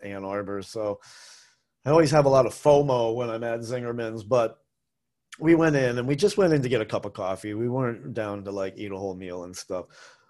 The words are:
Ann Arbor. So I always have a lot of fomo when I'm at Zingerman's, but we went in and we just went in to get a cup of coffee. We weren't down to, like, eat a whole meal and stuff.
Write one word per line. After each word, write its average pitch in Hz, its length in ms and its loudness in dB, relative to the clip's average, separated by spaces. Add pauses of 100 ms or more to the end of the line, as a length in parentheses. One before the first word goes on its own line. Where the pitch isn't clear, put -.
Ann 101 200 -10
Arbor. 98 380 -6
So 104 380 -6 (880)
I 139 40 2
always 160 180 6
have 151 160 4
a 143 40 4
lot 131 180 6
of - 60 -4
fomo 135 600 4
when 120 160 -4
I'm 113 140 -6
at 117 160 -4
Zingerman's, 117 640 -6
but 113 340 2 (800)
we 160 140 4
went 160 220 4
in 123 240 2
and 123 80 -4
we 147 80 0
just 196 200 0
went 185 160 4
in 143 120 2
to 127 60 -4
get 117 120 0
a 104 40 -2
cup 104 200 -4
of 101 80 -10
coffee. 98 400 -6
We 117 160 -4
weren't 123 460 -6
down 101 300 -6
to, 98 60 -8
like, 98 240 -6
eat 101 160 -10
a 95 60 -8
whole 95 160 -8
meal 90 300 -12
and 90 120 -16
stuff. 90 300 -10 (440)